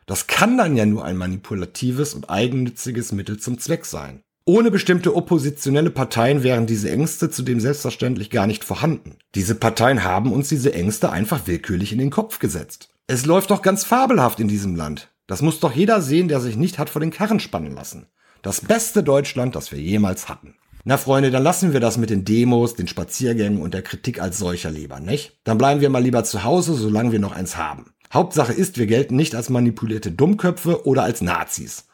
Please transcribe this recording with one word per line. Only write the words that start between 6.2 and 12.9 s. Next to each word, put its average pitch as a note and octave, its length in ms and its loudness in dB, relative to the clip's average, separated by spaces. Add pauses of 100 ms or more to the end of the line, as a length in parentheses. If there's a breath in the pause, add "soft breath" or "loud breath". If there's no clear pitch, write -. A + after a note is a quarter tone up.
wären B2 240 2
diese G#2+ 240 -2
Ängste D3+ 400 0
zudem B2 300 -2
selbstverständlich B2 720 -2
gar G#2 160 2
nicht G#2+ 160 -2
vorhanden. B2 540 -4 (180)
Diese G2+ 180 0
Parteien A2 500 2
haben G2+ 300 0
uns C#3 160 0
diese C#3 240 2
Ängste - 380 0
einfach - 340 -2
willkürlich F2+ 460 -2
in A2+ 80 -2
den C#3 100 0
Kopf G#3+ 300 -4
gesetzt. - 500 -6 (160)